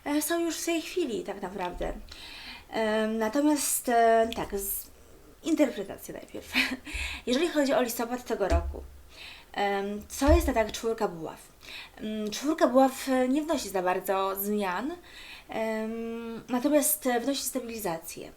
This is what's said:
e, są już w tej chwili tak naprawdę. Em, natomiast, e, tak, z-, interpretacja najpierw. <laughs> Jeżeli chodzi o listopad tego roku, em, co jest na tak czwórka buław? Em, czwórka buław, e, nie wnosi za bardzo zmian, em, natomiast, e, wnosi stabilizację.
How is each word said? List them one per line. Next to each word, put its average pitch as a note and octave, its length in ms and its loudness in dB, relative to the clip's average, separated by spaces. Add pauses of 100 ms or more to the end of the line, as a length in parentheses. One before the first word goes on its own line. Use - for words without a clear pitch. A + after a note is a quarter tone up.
e, D4 180 0
są E4+ 160 0
już E4 180 0
w - 80 -6
tej E4 180 0
chwili A#3+ 420 -2
tak G3 180 -6
naprawdę. F3+ 500 -4 (760)
Em, A3 480 0
natomiast, C#4+ 680 2
e, A3+ 480 6
tak, G3+ 220 -4
z-, - 320 -6 (540)
interpretacja C4+ 720 0
najpierw. - 380 -12 (380)
<laughs> - 360 -8
Jeżeli C#4 220 2
chodzi C#4+ 240 2
o B3 100 4
listopad A#3+ 420 -4
tego G3 240 0
roku, - 340 2 (720)
em, G3+ 560 -2
co C#4+ 240 4
jest E4+ 140 8
na C#4 60 2
tak A3 200 2
czwórka A3 360 -2
buław? - 440 -10 (440)
Em, G#3+ 340 -6
czwórka D4+ 360 2
buław, C4 420 4
e, B3+ 200 4
nie C#4+ 140 2
wnosi C#4+ 260 -2
za F#3+ 140 0
bardzo F#3+ 540 0
zmian, G3+ 560 -2 (560)
em, A3+ 1000 -4
natomiast, C#4 580 2
e, A#3+ 140 2
wnosi C4+ 220 -2
stabilizację. G#3+ 960 -6